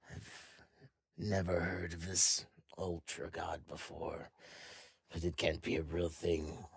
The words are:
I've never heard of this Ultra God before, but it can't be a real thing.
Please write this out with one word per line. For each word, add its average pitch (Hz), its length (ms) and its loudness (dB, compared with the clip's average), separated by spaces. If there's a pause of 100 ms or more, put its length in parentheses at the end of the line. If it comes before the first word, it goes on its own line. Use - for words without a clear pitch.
(120)
I've - 460 -14 (600)
never 90 420 2
heard 90 340 0
of 85 140 -6
this - 380 6 (320)
Ultra 90 520 -2
God 82 380 -2
before, 80 640 -6 (840)
but 85 120 -4
it 85 140 2
can't 78 240 4
be - 160 0
a 85 40 2
real 82 280 2
thing. 80 560 0 (100)